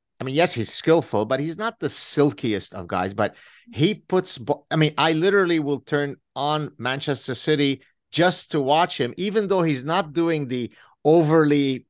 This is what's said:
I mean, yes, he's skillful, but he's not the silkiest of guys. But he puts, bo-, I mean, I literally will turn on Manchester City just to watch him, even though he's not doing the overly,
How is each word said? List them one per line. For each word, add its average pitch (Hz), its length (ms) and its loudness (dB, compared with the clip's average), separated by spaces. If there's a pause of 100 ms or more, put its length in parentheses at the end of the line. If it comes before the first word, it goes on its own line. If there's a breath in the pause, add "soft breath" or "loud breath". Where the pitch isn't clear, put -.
(220)
I - 20 -8
mean, 131 100 -6
yes, 170 200 2
he's 110 180 -4
skillful, 151 540 0
but 131 160 -2
he's 160 160 -6
not 220 200 -6
the 147 120 -6
silkiest - 840 -2
of 90 140 -12
guys. 95 260 -2
But 104 220 -2 (380 loud breath)
he 165 220 2
puts, - 420 -4
bo-, 127 340 -6
I 160 60 0
mean, 151 200 2
I 156 140 2
literally 175 480 2
will 143 220 -4
turn 143 340 -4 (220)
on 147 400 -2
Manchester 131 580 -4
City 143 460 0 (320 soft breath)
just 175 380 2
to 151 100 0
watch 156 360 2
him, 120 200 -2
even 202 320 -2
though 190 120 2
he's 147 220 0
not 160 300 -4
doing 160 340 0
the 120 240 -4 (320 soft breath)
overly, 147 880 4